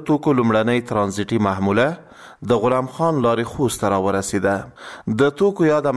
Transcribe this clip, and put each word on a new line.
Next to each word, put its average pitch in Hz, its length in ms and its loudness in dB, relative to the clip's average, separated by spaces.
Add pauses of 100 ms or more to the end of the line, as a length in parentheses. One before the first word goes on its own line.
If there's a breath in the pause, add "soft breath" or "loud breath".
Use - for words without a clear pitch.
توکو 147 320 2
لومړنۍ 117 500 2
ترانزیټي 104 560 0
محموله 98 480 2 (560 loud breath)
د 120 140 2
غلام 127 320 0
خان 160 300 0
لارې 117 260 0
خوست 127 320 -2
ته 101 100 2
راورسېده. 98 640 0 (680 loud breath)
د 139 100 4 (100)
توکو 196 280 2
یاده 147 280 0